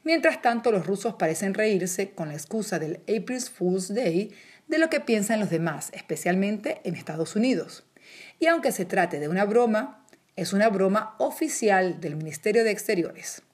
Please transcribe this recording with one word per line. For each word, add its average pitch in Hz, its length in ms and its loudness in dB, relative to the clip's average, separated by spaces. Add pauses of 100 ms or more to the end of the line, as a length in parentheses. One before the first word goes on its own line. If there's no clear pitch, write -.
Mientras 320 400 2
tanto, 233 300 2
los 170 140 2
rusos 202 280 -2
parecen 190 400 0
reírse 202 560 0
con 160 180 -8
la 151 60 -8
excusa 190 460 -4
del 160 220 -6
April 240 380 -2
Fool's 185 540 -2
Day 202 380 0 (340)
de 311 120 0
lo 320 120 4
que 302 100 0
piensan 220 380 0
los 196 120 0
demás, 160 440 -2
especialmente 196 880 -2
en 170 140 -6
Estados 160 400 -6
Unidos. 220 480 0 (560)
Y 330 60 4
aunque 320 260 2
se - 120 -4
trate 175 360 0
de 147 80 -4
una 185 160 2
broma, 226 600 0 (320)
es 180 160 -4
una 208 160 4
broma 196 500 2
oficial 208 840 0
del 156 140 -6
Ministerio 180 480 0
de 220 80 2
Exteriores. - 720 -4 (120)